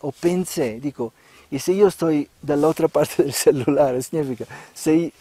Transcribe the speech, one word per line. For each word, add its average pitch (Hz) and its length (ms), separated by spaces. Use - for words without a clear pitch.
o 147 100
pensé, 131 720
digo, 131 320
"¿Y 139 80
si 180 180
yo 202 120
estoy 160 420
de 143 160
la 147 120
otra 160 200
parte - 360
del 139 100
celular?". 139 680
Significa? 131 440
"Si, 160 480